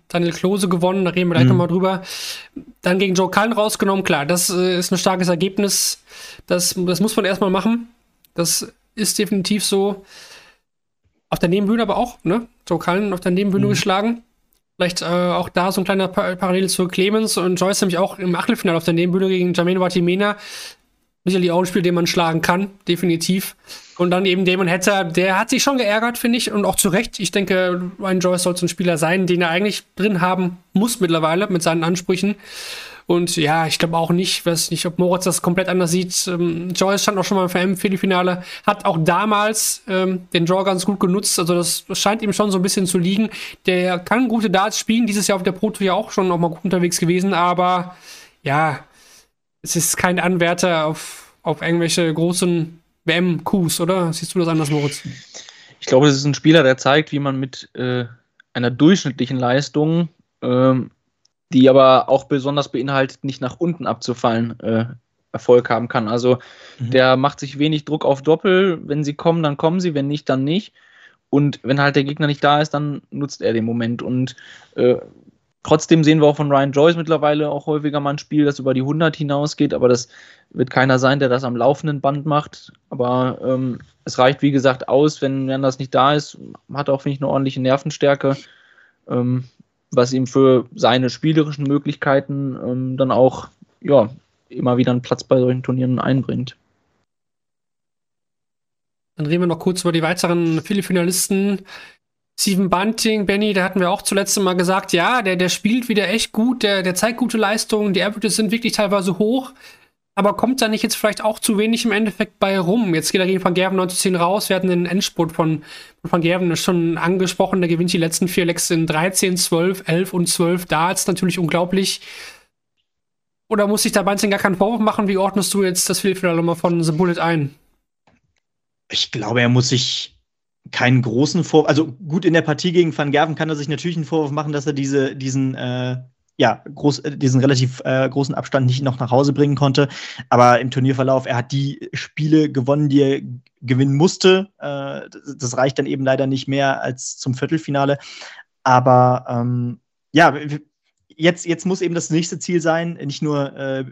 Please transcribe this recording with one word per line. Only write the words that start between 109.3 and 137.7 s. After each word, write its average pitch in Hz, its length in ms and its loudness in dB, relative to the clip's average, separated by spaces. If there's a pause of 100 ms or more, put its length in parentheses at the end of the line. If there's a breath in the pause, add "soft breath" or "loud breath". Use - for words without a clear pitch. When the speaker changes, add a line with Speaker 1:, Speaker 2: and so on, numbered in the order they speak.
Speaker 1:
aber 202 220 0
kommt 247 240 0
da 226 80 2
nicht 214 140 -2
jetzt 226 140 -2
vielleicht - 280 -2
auch 220 140 -2
zu - 180 0
wenig 226 300 0
im 220 60 2
Endeffekt 208 460 -2
bei 196 200 2
rum? 185 360 2
Jetzt 156 160 0
geht 190 120 2
er 180 40 2
gegen 185 160 0
Van 180 120 0
Gerven 185 220 0
neun 185 120 0
zu 180 80 -8
zehn 185 200 0
raus, 175 340 0
wir 190 60 2
hatten 185 120 0
den 175 160 2
Endspurt 170 480 -2
von, 160 300 0 (400 loud breath)
von 170 100 -6
Van 180 80 2
Gerven, 175 300 0
das 160 100 -2
schon 170 380 0
angesprochen, 185 640 0
der 170 60 0
gewinnt 170 260 0
die 190 40 0
letzten 165 300 0
vier 180 160 -2
Lecks 170 260 -2
in 165 160 2
dreizehn, 175 520 0
zwölf, 180 480 0
elf 180 260 -2
und 175 160 0
zwölf 175 380 0
Darts, 170 400 0
natürlich 180 320 0
unglaublich. 180 640 -2 (1500 loud breath)
Oder 208 180 2
muss 208 160 0
sich 220 100 -2
da 202 100 2
Bunting 196 280 0
gar 196 100 0
keinen 196 160 0
Vorwurf 208 240 0
machen? 214 280 0
Wie 196 80 0
ordnest 190 380 -2
du 202 80 0
jetzt 180 260 0
das 185 120 -2
Viertelfinale 185 360 0
nochmal 170 200 0
von 170 260 0
The 160 100 0
Bullet 170 260 0
ein? 160 360 -2 (1400)
Speaker 2:
Ich - 200 -4
glaube, 113 300 -2
er 120 80 4
muss 123 220 4
sich - 420 -2 (600)
keinen 127 280 2
großen 127 440 0
Vorwurf, 151 240 4
also 156 180 2
gut, 160 380 -6
in 170 80 2
der 165 100 4
Partie 156 300 -2
gegen 165 240 2
Van 143 160 -2
Gerven 147 240 0
kann 156 120 -4
er 160 60 -4
sich 147 140 -6
natürlich 160 280 -6
einen 160 80 -4
Vorwurf 151 280 -2
machen, 147 180 -4
dass 143 160 -4
er 151 60 0
diese, 139 420 0
diesen, 131 400 -2
äh, 127 440 -4 (400)
ja, 117 260 2 (100)
groß, 143 240 0
äh, 147 180 -8
diesen 131 240 2
relativ, 127 440 2